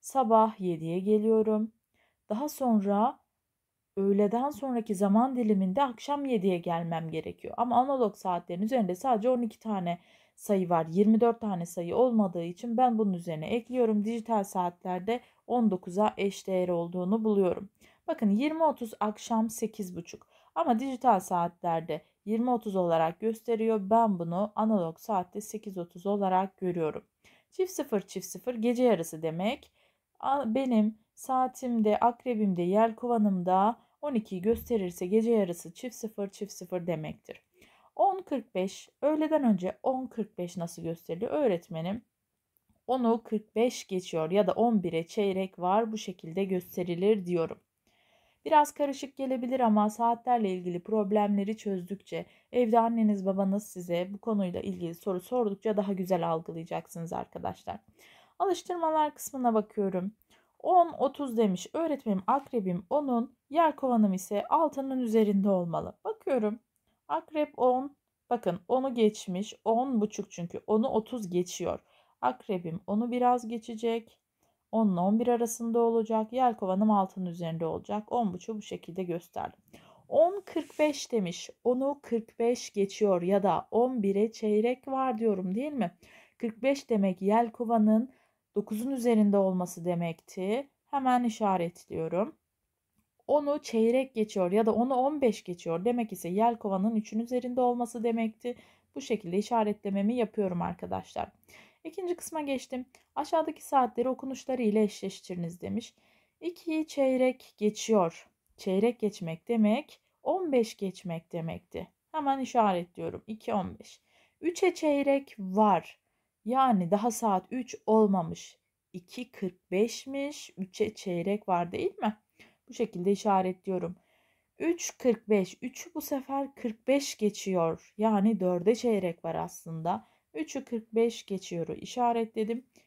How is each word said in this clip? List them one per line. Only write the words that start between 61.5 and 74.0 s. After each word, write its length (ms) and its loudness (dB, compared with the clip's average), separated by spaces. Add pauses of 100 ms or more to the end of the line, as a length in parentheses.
Öğretmenim, 540 -2
akrebim 640 -2
onun, 460 0 (140)
yelkovanım 640 2
ise 360 -4
altının 500 0
üzerinde 520 4
olmalı. 540 -2
Bakıyorum. 540 -2 (500)
Akrep 500 -4
on. 380 0 (340)
Bakın 380 -2
onu 260 0
geçmiş. 600 0 (100)
On 360 0
buçuk 300 -4
çünkü. 360 -10
Onu 220 2
otuz 420 -4
geçiyor. 480 -2 (420)
Akrebim 640 -4
onu 240 -2
biraz 380 2
geçecek. 680 -6 (540)